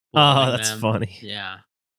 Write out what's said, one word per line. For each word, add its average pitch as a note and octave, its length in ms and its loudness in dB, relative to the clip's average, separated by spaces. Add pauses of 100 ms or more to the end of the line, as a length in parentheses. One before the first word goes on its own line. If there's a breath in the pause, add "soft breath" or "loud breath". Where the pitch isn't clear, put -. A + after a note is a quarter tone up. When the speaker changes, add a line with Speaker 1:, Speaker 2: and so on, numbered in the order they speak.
(140)
Speaker 1:
Oh, C#3+ 220 6
Speaker 2:
boiling C3 220 2
Speaker 1:
that's A2 140 -4
Speaker 2:
them. A2 80 -10
Speaker 1:
funny. G#2+ 420 -4
Speaker 2:
Yeah. G2+ 380 -14 (400)